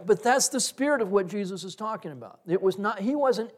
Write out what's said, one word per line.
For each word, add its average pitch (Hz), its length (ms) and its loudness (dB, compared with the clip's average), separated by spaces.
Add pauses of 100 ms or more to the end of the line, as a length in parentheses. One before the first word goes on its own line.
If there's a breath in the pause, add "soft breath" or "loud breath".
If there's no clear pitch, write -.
but 196 180 4
that's 254 240 4
the 254 140 -2
spirit 285 400 0
of 190 100 -2
what 196 160 2
Jesus 190 380 -6
is 185 100 -12
talking 214 380 -8
about. 113 340 -18
It 185 140 0
was 190 180 2
not, 208 220 -2
he 247 140 0
wasn't 233 420 0